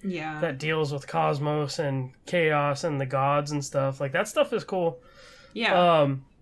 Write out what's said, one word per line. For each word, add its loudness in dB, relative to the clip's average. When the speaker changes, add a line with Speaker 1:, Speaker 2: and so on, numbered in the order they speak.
Speaker 1:
Yeah. -6
Speaker 2:
that -2
deals -2
with -8
cosmos 0
and -2
chaos 0
and -2
the -4
gods 0
and -2
stuff, -2
like, -4
that -2
stuff 0
is -2
cool. -2
Speaker 1:
Yeah. 4
Speaker 2:
Um, 2